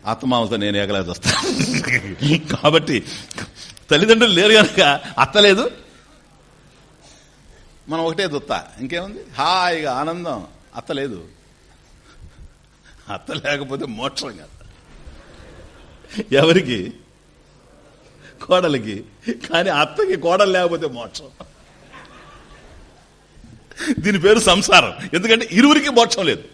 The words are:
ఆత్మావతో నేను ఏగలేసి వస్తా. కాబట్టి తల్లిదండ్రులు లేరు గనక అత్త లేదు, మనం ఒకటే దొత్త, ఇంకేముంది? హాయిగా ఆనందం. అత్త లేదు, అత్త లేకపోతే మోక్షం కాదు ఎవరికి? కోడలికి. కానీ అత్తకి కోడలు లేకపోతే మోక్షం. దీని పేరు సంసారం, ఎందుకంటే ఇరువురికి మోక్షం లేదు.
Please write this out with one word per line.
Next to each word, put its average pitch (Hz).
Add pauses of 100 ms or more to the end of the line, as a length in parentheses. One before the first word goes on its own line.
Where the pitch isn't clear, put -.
ఆత్మావతో 117
నేను 104
ఏగలేసి 98
వస్తా. - (1200)
కాబట్టి 156 (880)
తల్లిదండ్రులు 220
లేరు 196
గనక 214 (400)
అత్త 135
లేదు, 208 (2250)
మనం 160
ఒకటే 165
దొత్త, 123 (140)
ఇంకేముంది? 175 (180)
హాయిగా 165
ఆనందం. 151 (280)
అత్త 117
లేదు, 123 (1800)
అత్త 98
లేకపోతే 139
మోక్షం 120
కాదు - (1800)
ఎవరికి? 139 (1500)
కోడలికి. 131 (260)
కానీ 311
అత్తకి 370
కోడలు 190
లేకపోతే 170
మోక్షం. 127 (2750)
దీని 196
పేరు 208
సంసారం, 175
ఎందుకంటే 220
ఇరువురికి 285
మోక్షం 233
లేదు. - (100)